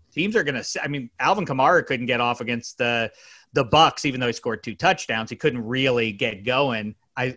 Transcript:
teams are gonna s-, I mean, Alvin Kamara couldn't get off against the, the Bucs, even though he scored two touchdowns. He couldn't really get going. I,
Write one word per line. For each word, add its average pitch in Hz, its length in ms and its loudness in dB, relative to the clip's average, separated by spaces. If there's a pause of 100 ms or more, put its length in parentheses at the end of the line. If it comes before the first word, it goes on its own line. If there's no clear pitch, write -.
(120)
teams 202 240 -2
are 190 80 2
gonna 139 140 -2
s-, - 240 -6
I 151 60 -4
mean, 139 200 -6 (120)
Alvin 175 260 2
Kamara 143 400 4
couldn't 123 180 -2
get 120 160 2
off 120 220 0
against 117 340 -6
the, 117 340 0 (440)
the 143 100 4
Bucs, 143 400 4
even 127 160 -2
though 123 60 0
he 117 80 0
scored 110 280 -6
two 110 120 -8
touchdowns. 120 560 0
He 113 60 -12
couldn't 123 300 -2
really 123 460 0
get 101 320 -4
going. 120 500 0 (220)
I, 127 200 -4